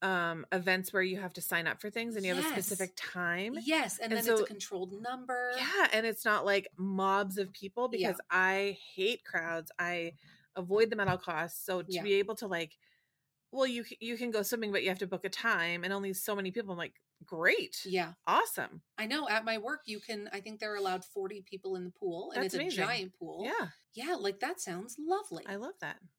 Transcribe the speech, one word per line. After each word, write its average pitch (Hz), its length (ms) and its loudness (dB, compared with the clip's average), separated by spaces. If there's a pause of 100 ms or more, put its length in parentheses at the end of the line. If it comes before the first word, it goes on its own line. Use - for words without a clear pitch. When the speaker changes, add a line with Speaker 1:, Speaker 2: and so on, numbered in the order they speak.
Speaker 1:
um, 170 500 2
events 185 400 2
where 190 100 4
you 185 160 0
have 180 140 -6
to - 80 -10
sign 170 260 0
up - 140 -2
for 208 100 -6
things 233 240 -4
and 196 100 -2
you 180 80 2
have 185 120 2
a - 20 2
Speaker 2:
Yes. 214 60 0 (140)
Speaker 1:
specific 190 280 -2
time. 180 640 -2
Speaker 2:
Yes, 269 380 0
and 226 140 -2
Speaker 1:
And - 0 -
Speaker 2:
then 226 60 2
it's 226 100 0
a 226 140 6
Speaker 1:
so - 40 4
Speaker 2:
controlled 196 560 -6
number. 247 540 -2
Speaker 1:
Yeah, 330 360 4
and 220 140 4
it's 220 180 -2
not, 208 200 4
like, 196 320 4
mobs 190 600 2
of 190 140 -2
people 240 400 -4
Speaker 2:
Yeah. 214 180 2
Speaker 1:
because 180 100 -2 (100)
I 190 480 4 (160)
hate 202 300 0
crowds. 165 560 -4
I 175 340 -2 (400)
avoid 202 360 4
them 220 100 -2
at 196 80 4
all 185 100 4
costs. 165 460 -4
So 185 180 0
to 165 100 -8
Speaker 2:
Yeah. 175 120 -2
Speaker 1:
be 202 100 4
able 202 220 4
to, 220 100 -6
like, 170 300 -2 (760)
"Well, 262 160 2
you 240 180 0
c-, - 160 -12
you 226 180 -2
can 240 120 -2
go 214 120 4
swimming, 226 300 0
but 185 100 2
you 190 80 2
have 185 80 0
to 196 80 -2
book 190 180 -4
a 196 60 0
time 175 540 2
and 190 80 0
only 196 200 -2
so 202 240 -2
many 190 140 -2
people." 202 220 -4
I'm 175 60 -6
like, - 220 -8 (240)
"Great. 185 600 2
Speaker 2:
Yeah. 175 280 0 (120)
Speaker 1:
Awesome." 202 560 2 (160)
Speaker 2:
I 214 80 -4
know. 277 220 -2
At 220 160 2
my 226 140 0
work, 247 280 -4
you 208 140 -8
can, 208 320 -8
I 202 80 -6
think 214 200 -12
they're 214 160 -4
allowed 185 280 0
forty 196 360 -6
people 190 360 -6
in 180 80 -4
the 180 80 -8
pool, 190 400 -4
and 247 100 0
Speaker 1:
That's 190 120 -2
Speaker 2:
it's 170 40 0
a - 40 0
Speaker 1:
amazing. 359 220 -2
Speaker 2:
giant 208 340 -2
pool. 165 280 -8
Speaker 1:
Yeah. 294 220 -2 (260)
Speaker 2:
Yeah, 294 220 -2
like, 392 240 -2
that 339 200 -4
sounds 196 380 -6
lovely. 370 480 -2
Speaker 1:
I 196 100 -4
love 269 240 -8
that. 160 200 -8 (180)